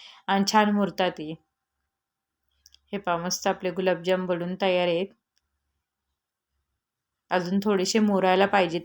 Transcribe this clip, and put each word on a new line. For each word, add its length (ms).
आणि 260
छान 180
मुरतातही. 640
हे 60
पहा, 180
मस्त 300
आपले 240
गुलाबजाम 560
बनवून 360
तयार 260
आहेत. 180
अजून 320
थोडेसे 360
मुरायला 480
पाहिजेत, 380